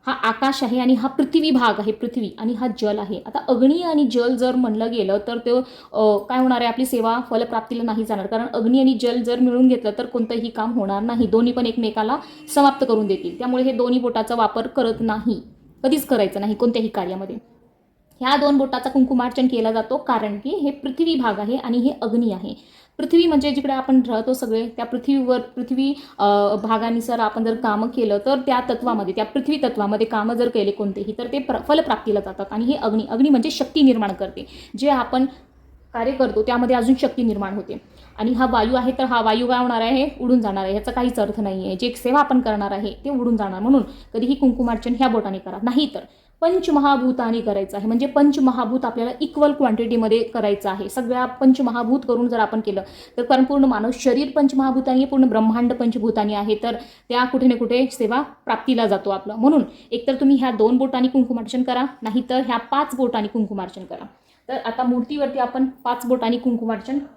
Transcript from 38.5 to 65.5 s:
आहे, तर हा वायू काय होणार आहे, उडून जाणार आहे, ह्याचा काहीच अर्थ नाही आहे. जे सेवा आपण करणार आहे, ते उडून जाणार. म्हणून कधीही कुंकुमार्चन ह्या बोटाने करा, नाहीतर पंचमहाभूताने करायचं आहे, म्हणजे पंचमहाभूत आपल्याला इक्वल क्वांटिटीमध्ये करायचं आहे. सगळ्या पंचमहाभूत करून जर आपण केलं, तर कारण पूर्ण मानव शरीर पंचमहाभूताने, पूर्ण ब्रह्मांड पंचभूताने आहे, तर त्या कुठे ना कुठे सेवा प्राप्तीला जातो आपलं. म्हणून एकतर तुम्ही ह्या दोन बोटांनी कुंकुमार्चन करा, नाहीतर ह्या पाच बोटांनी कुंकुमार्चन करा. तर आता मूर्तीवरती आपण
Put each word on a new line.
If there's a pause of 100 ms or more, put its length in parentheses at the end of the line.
आहे,
तर
हा
वायू
काय
होणार
आहे, (120)
उडून
जाणार
आहे,
ह्याचा
काहीच
अर्थ
नाही
आहे.
जे
सेवा
आपण
करणार
आहे, (120)
ते
उडून
जाणार.
म्हणून (300)
कधीही
कुंकुमार्चन
ह्या
बोटाने
करा,
नाहीतर (420)
पंचमहाभूताने
करायचं
आहे,
म्हणजे
पंचमहाभूत
आपल्याला (100)
इक्वल
क्वांटिटीमध्ये
करायचं
आहे.
सगळ्या
पंचमहाभूत
करून
जर
आपण
केलं, (360)
तर
कारण
पूर्ण
मानव
शरीर
पंचमहाभूताने,
पूर्ण
ब्रह्मांड
पंचभूताने
आहे,
तर (340)
त्या
कुठे
ना
कुठे
सेवा
प्राप्तीला
जातो
आपलं.
म्हणून (280)
एकतर
तुम्ही
ह्या
दोन
बोटांनी
कुंकुमार्चन
करा, (160)
नाहीतर
ह्या
पाच
बोटांनी
कुंकुमार्चन
करा. (420)
तर
आता
मूर्तीवरती
आपण